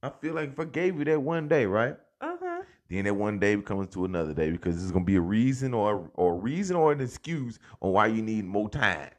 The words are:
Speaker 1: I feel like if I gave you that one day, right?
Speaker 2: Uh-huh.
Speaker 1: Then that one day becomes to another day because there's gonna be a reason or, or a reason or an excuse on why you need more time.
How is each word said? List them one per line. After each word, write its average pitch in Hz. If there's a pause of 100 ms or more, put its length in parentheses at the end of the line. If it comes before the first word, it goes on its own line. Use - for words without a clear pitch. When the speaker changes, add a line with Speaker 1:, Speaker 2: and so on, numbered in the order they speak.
Speaker 1:
I 131
feel 156
like 151
if 135
I 160
gave 165
you 143
that 156
one 156
day, 147
right? 110 (240)
Speaker 2:
Uh-huh. 349 (260)
Speaker 1:
Then -
that 101
one 104
day 101
becomes 98
to 92
another 85
day 78
because 85
there's 92
gonna 90
be 95
a 87
reason 123
or, 104
or 87
a 90
reason 170
or 160
an 143
excuse 131 (240)
on 95
why 104
you 110
need 110
more 101
time. 95